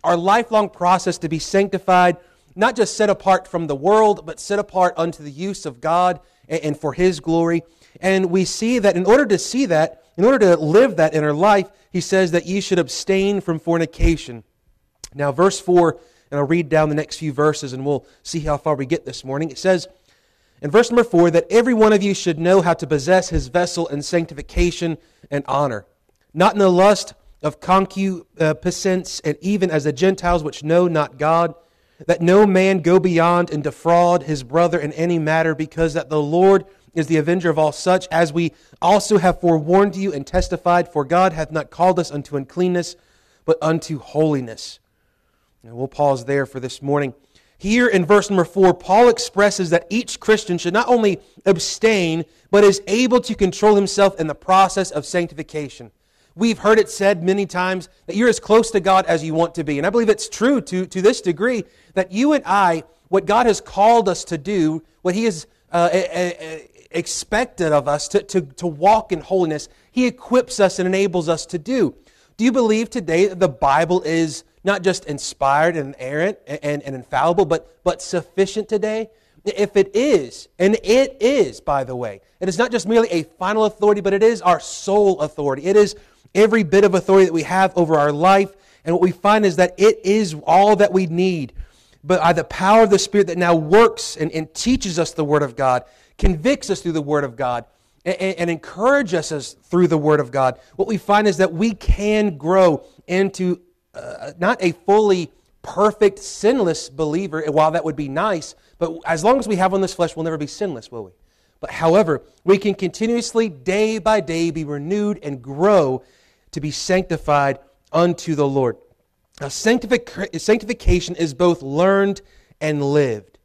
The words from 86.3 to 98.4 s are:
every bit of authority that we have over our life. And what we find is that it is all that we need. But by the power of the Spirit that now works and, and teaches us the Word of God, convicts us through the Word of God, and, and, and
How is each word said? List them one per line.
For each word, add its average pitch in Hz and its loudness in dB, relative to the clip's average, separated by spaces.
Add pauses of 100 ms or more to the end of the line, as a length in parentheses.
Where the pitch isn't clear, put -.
every 214 4
bit 190 4
of 185 4
authority 190 4
that 165 -4
we 165 0
have 185 0
over 160 2
our 147 2
life. 190 2 (300)
And 165 -2
what 175 0
we 180 2
find 208 2
is 175 0
that 180 2
it 208 4
is 190 0
all 196 4
that 202 2
we 185 0
need. 170 -2 (500)
But 160 0
by 170 2
the 156 -2
power 208 4
of 196 2
the 196 4
Spirit 202 0
that 170 -6
now 175 2
works 202 2
and, - -4
and 160 -8
teaches 208 -2
us 160 -2
the 160 -4
Word 147 2
of 127 -4
God, 131 0 (340)
convicts 196 0
us 185 -4
through 170 -6
the 156 -2
Word 143 -2
of 120 -8
God, 123 -4 (400)
and, 175 -4
and, 190 -4
and 170 -4